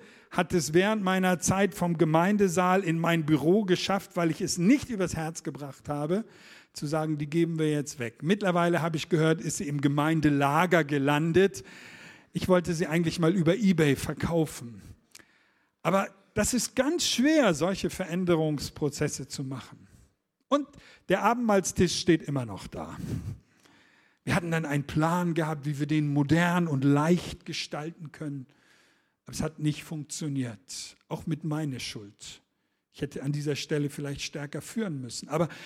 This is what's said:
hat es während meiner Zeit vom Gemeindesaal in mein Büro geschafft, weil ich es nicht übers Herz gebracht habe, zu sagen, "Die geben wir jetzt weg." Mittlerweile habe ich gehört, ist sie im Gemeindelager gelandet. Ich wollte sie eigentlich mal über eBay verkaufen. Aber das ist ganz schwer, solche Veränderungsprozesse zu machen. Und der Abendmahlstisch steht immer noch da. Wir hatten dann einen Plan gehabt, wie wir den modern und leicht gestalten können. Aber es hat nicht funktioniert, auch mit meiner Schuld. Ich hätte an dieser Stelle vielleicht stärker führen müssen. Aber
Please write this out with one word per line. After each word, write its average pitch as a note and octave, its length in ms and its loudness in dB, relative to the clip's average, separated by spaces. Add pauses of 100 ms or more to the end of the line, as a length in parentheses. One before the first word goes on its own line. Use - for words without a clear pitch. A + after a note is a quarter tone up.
(300)
hat F3+ 240 -2
es D#3 220 0
während G#3 260 2
meiner F#3 380 2
Zeit F#3+ 340 0
vom E3+ 240 -2
Gemeindesaal F3+ 840 4
in E3 160 0
mein E3 260 2
Büro D#3 380 4
geschafft, F#3+ 520 -2
weil E3+ 140 2
ich D#3+ 120 -4
es F3+ 180 -4
nicht A#3+ 300 4
übers F#3+ 260 -2
Herz D#3+ 260 -6
gebracht C#3 480 -12
habe, D3+ 360 -2 (480)
zu - 120 -10
sagen, D#3 320 -2
"Die D3 120 -6
geben E3 280 0
wir D#3 140 2
jetzt D3 260 -4
weg." A#2 240 -8
Mittlerweile F3 640 2
habe E3 140 -2
ich - 120 -6
gehört, D#3+ 320 4
ist - 160 -6
sie F3+ 100 -4
im C#3+ 140 -2
Gemeindelager D3 1000 4
gelandet. D3+ 800 2 (720)
Ich - 140 -4
wollte F3+ 280 4
sie E3+ 100 -2
eigentlich D#3+ 340 0
mal E3 140 4
über E3+ 220 4
eBay E3 400 4
verkaufen. C3+ 880 -4 (1000)
Aber G3 320 0 (200)
das G#3+ 200 0
ist - 220 -2
ganz C#4+ 320 0
schwer, B3+ 480 4
solche F3 340 -2
Veränderungsprozesse D#3 1400 -2
zu - 160 -10
machen. - 440 -14 (600)
Und C#4+ 180 0 (420)
der G3 140 2
Abendmahlstisch G#3 720 2
steht D#3+ 240 4
immer C3+ 240 -4
noch G2+ 220 -12
da. - 280 -10 (1300)
Wir B2+ 120 0
hatten F3 160 0
dann D#3+ 140 0
einen C#3+ 180 -2
Plan E3 500 0
gehabt, D#3 320 -2
wie D3 140 -4
wir D3+ 80 -2
den D3+ 260 0
modern E3+ 540 2
und C#3 160 0
leicht D3 640 2
gestalten D#3 640 -10
können. C#3+ 340 -10 (800)
Aber C3 100 -18
es - 80 -6
hat D#3 160 -4
nicht D3+ 260 -2
funktioniert, C#3 1120 -8 (120)
auch - 180 -10
mit D#3+ 180 -4
meiner D3+ 360 -4
Schuld. - 640 -14 (500)
Ich - 80 -10
hätte D3 220 -8
an C#3+ 80 -2
dieser D3 240 -2
Stelle D3 340 -2
vielleicht C#3+ 320 -8
stärker C#3+ 400 -10
führen F3 400 -6
müssen. - 280 -12
Aber D#3+ 200 0 (160)